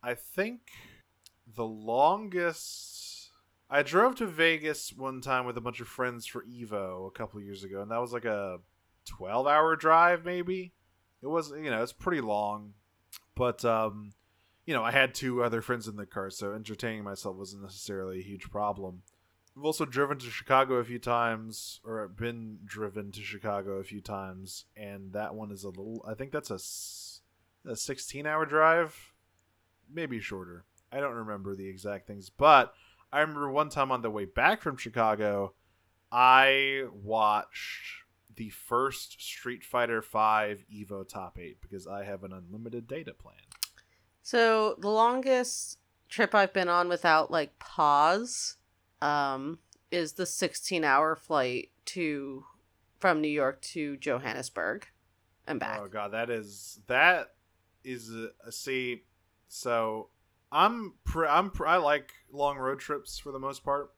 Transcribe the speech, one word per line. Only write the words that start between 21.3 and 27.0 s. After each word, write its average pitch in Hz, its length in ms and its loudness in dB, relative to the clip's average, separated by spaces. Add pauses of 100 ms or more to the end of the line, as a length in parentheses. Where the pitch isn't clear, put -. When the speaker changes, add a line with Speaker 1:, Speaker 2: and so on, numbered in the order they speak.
Speaker 1:
or 110 240 -6
been 113 560 -8
driven 104 480 -8
to 104 100 -14
Chicago 101 560 -6
a 98 60 -8
few 104 180 -12
times, 95 640 -10 (100)
and 98 380 -14
that 101 200 -6
one 107 180 -12
is 95 120 -14
a 101 60 -10
little, 104 380 -12
I 110 60 -8
think 131 180 -10
that's 147 200 -6
a 101 40 -4
s-, - 680 -14 (440)